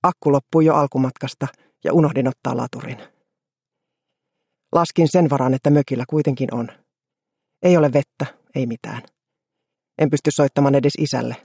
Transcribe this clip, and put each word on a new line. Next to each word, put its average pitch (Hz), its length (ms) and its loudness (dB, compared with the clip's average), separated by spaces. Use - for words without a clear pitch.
Akku 175 300 0
loppui 156 320 0
jo 156 100 4
alkumatkasta 135 720 -4
ja - 80 -2
unohdin 143 360 2
ottaa 127 280 -6
laturin. 123 420 -10
Laskin 165 360 2
sen 170 220 2
varaan, 131 240 0
että 143 160 -2
mökillä 135 380 0
kuitenkin 139 460 -2
on. 117 140 -6
Ei 180 140 4
ole 147 160 2
vettä, 139 340 -2
ei 131 120 -4
mitään. 113 360 -10
En 151 120 2
pysty 151 200 -2
soittamaan 139 440 2
edes 143 240 2
isälle. 123 460 -4